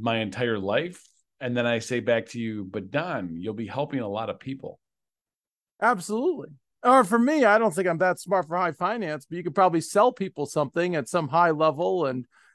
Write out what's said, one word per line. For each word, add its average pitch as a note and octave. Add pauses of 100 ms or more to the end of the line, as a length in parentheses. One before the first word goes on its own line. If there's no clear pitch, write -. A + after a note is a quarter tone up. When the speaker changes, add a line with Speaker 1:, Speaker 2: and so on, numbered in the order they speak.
Speaker 1:
my A2+
entire A2
life." B2+ (320)
And B2
then A#2+
I A#2
say A#2+
back A#2
to A#2
you, A2
"But G2
Don, C3
you'll G2
be A2
helping C#3
a G#2+
lot G#2+
of -
people." - (1000)
Speaker 2:
Absolutely. A#3+ (340)
Or B3+
for G3+
me, C#4
I G#3
don't A3
think F3+
I'm E3
that F3+
smart F3+
for E3
high F3
finance, F3+
but E3
you F3+
could E3
probably E3+
sell A3
people F3+
something E3+
at C#3
some E3
high E3
level D#3
and B2+ (280)